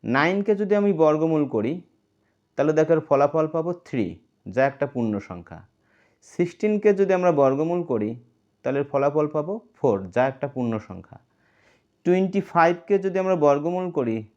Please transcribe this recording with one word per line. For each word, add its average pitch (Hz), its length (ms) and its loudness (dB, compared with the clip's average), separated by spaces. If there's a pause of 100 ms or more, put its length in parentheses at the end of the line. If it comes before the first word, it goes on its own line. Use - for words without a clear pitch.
নাইনকে 175 560 0
যদি 208 200 0
আমি 202 120 2 (100)
বর্গমূল 156 420 2 (100)
করি, 113 180 -2 (800)
তাহলে 147 240 0
দেখো 156 180 2
এর 156 120 -2
ফলাফল 147 460 2
পাবো 165 160 -4 (160)
থ্রি, 117 200 -4 (480)
যা 127 160 2
একটা 135 240 -6
পূর্ণ 113 200 -2 (140)
সংখ্যা। 87 320 -16 (720)
সিক্সটিনকে 208 580 0 (100)
যদি 190 180 2
আমরা 180 220 4
বর্গমূল 151 400 2 (120)
করি, 107 180 -2 (520)
তাহলে 135 180 -2
এর 143 120 -4
ফলাফল 143 420 0
পাবো 156 180 -4 (260)
ফোর, 117 180 2 (180)
যা 123 80 2 (100)
একটা 135 220 -8
পূর্ণ 123 180 -2 (160)
সংখ্যা। 92 300 -18 (840)
টোয়েন্টি 190 360 2 (100)
ফাইভকে 175 440 2 (100)
যদি 190 180 -4
আমরা 185 220 0
বর্গমূল 156 420 0 (120)
করি 117 180 -2 (200)